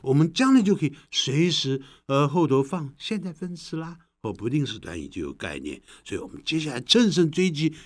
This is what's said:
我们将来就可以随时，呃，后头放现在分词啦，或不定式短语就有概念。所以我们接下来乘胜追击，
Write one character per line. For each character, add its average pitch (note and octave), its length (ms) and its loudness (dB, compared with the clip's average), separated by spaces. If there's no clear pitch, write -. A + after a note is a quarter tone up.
我 C3 120 0
们 D#3+ 200 4
将 C4 200 4
来 C4 80 8
就 G3 140 4
可 - 100 -2
以 C3+ 80 -2
随 D#3 380 2
时， C3+ 320 -2
呃， C#3 200 2
后 D#3 200 2
头 C3+ 140 4
放 C#3 360 -6
现 G#3+ 240 -6
在 F3+ 100 -10
分 F3 240 -12
词 D#3+ 220 -12
啦， E3 220 -12
或 G#2+ 120 -6
不 G2+ 160 -6
定 D3 160 0
式 G#2 140 -8
短 E2+ 200 -10
语 C#2+ 80 -10
就 E2 140 -10
有 C#2+ 100 -6
概 D2+ 280 -8
念。 C#2+ 200 -10
所 G2+ 140 -8
以 - 20 -6
我 - 80 -12
们 - 160 -16
接 D#3+ 160 -4
下 D3+ 120 -6
来 B2+ 100 -8
乘 A3 280 4
胜 E3 200 2
追 F#3 220 0
击， D#3 220 -2